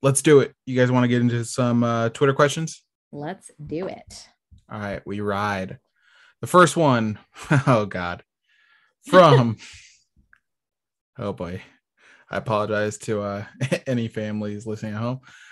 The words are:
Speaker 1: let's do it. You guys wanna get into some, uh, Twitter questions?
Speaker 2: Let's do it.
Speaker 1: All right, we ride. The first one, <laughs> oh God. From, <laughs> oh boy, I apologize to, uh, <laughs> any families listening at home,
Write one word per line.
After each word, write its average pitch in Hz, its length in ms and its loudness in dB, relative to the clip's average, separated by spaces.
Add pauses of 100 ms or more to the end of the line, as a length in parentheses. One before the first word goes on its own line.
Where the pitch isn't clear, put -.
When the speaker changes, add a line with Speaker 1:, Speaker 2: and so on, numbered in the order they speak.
Speaker 1:
let's 135 180 2
do 147 200 8
it. - 120 -2 (140)
You 127 80 -6
guys 123 160 4
wanna 123 160 4
get 120 140 2
into 120 240 0
some, 120 380 0
uh, 117 260 0
Twitter 135 240 0
questions? 147 500 -2 (320)
Speaker 2:
Let's 151 360 -14 (120)
do 160 220 -10
it. - 420 -16 (440)
Speaker 1:
All 110 80 -12
right, 101 260 -10
we 101 140 -10
ride. 101 580 -4 (640)
The 120 60 -8
first 175 280 4
one, 120 440 0 (160)
<laughs> - 320 0
oh 113 180 4
God. 90 380 -8 (840)
From, 139 520 6 (800)
<laughs> - 800 -20
oh 104 160 -6
boy, 90 280 -10 (680)
I - 80 -6
apologize 104 640 -2
to, 107 220 -6
uh, 101 240 -8 (200)
<laughs> - 220 -6
any 120 200 -2
families 107 580 -8
listening 107 300 -10
at 107 60 -8
home, 123 180 -6 (320)